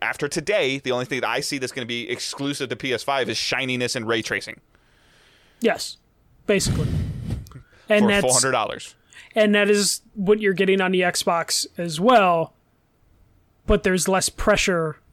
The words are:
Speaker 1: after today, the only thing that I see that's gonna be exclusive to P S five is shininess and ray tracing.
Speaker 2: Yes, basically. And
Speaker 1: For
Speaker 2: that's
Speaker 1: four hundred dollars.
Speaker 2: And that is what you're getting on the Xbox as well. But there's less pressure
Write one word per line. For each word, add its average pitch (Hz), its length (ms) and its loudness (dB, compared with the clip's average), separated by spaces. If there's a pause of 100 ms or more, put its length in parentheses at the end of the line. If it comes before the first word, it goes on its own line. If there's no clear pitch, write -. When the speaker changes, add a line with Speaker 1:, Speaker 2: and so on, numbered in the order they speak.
Speaker 1:
after 131 260 -4
today, 151 500 -2
the 135 140 -6
only 127 140 -2
thing 127 140 -6
that 113 80 -2
I 120 120 -2
see - 180 -4
that's 127 140 -6
gonna 123 140 -8
be 120 240 -6
exclusive 139 580 -6
to 120 80 -8
P 131 160 -6
S 113 100 -2
five 131 280 -2
is 110 80 -6
shininess 127 580 -2
and 113 100 -8
ray 113 140 0
tracing. 107 400 -6 (1000)
Speaker 2:
Yes, - 360 -4 (500)
basically. - 420 0 (1000)
And 208 160 4
Speaker 1:
For 208 40 4
Speaker 2:
that's 202 180 2
Speaker 1:
four 127 80 0
hundred 135 180 2
dollars. - 420 -2 (420)
Speaker 2:
And 208 180 6
that 202 160 4
is 202 300 2 (140)
what 214 260 2
you're 196 140 2
getting 190 260 2
on 185 120 2
the 180 100 2
Xbox 175 640 0 (120)
as 170 220 -4
well. 185 540 4 (1120)
But 208 160 4
there's 185 260 0
less 185 200 2
pressure 175 680 0 (140)